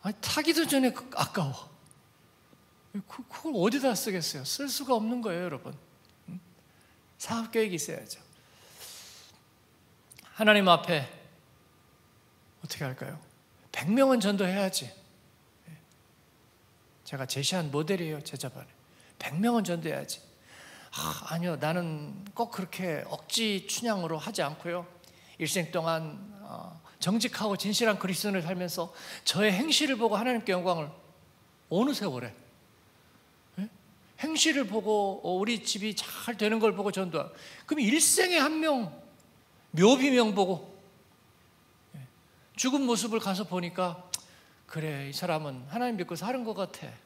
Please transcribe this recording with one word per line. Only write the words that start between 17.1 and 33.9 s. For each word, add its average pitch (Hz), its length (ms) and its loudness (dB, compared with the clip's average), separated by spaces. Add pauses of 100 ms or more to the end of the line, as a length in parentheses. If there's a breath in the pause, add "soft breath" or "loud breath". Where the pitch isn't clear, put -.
제시한 147 460 -2
모델이에요, 156 500 -2
제자반에. 131 460 -12 (500 soft breath)
백 151 220 -4
명은 233 240 4
전도해야지. 160 580 -4 (760 loud breath)
아, 156 360 -6
아니요, 170 220 -2
나는 160 680 -4 (120)
꼭 233 160 -2
그렇게 180 560 -4
억지 208 600 -2
춘향으로 180 500 -2
하지 170 260 -4
않고요. 170 440 -6 (520 loud breath)
일생 165 320 -2
동안, 160 640 -2 (100)
어, - 380 -14 (180 loud breath)
정직하고 214 580 2
진실한 208 420 2
그리스도인을 190 420 0
살면서 175 520 -4 (320 loud breath)
저의 208 260 4
행실을 269 460 2
보고 214 180 4
하나님께 226 380 0
영광을, 175 360 0 (800)
어느 240 240 4
세월에? 123 400 -4 (1300)
예? 208 100 -6 (500)